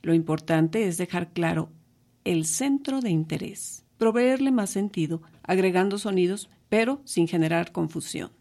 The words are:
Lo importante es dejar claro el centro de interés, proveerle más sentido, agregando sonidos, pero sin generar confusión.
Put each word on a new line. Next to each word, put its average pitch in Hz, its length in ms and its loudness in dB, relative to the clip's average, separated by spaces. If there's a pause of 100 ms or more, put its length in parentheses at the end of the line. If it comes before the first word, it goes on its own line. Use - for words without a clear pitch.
Lo 165 120 2
importante 160 720 2
es 170 100 -2
dejar 180 360 -4
claro 165 380 -2 (540)
el 165 220 0
centro 277 540 -2
de 226 100 -2
interés, 160 760 -4 (140)
proveerle 247 520 2
más 220 200 2
sentido, 165 520 -2 (200)
agregando 190 560 2
sonidos, 190 520 -2 (180)
pero 226 360 2
sin 165 240 2
generar 165 440 0
confusión. - 580 -6 (100)